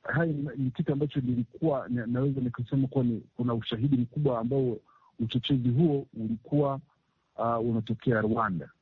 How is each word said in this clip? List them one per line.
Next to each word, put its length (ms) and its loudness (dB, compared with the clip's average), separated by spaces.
Hayo 300 0
ni, 240 -4
ni 140 0
kitu 220 -2
ambacho 280 0
nilikuwa 680 -2
na-, 160 -2
naweza 360 0
nikasema 460 0
kuwa 160 0
ni, 200 0
kuna 180 0
ushahidi 440 0
mkubwa 420 0
ambao 380 0
uchochezi 500 0
huo 440 2
ulikuwa, 680 0
ah, 240 0
unatokea 600 0
Rwanda. 480 0